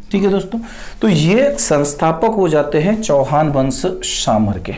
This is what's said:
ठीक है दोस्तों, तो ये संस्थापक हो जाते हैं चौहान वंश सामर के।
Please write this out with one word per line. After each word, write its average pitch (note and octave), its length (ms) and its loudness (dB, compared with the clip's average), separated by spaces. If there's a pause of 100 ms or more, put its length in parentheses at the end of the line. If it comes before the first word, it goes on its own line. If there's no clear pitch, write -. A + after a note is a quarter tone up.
(120)
ठीक G3 100 2
है G3+ 60 2
दोस्तों, F#3+ 300 -2 (440)
तो A3+ 60 4
ये G3 500 4
संस्थापक D#3+ 760 0
हो F#3+ 120 2
जाते D3+ 300 0
हैं G#3 240 0
चौहान D3 460 2
वंश C3+ 380 0
सामर A2 720 -2
के। - 200 -8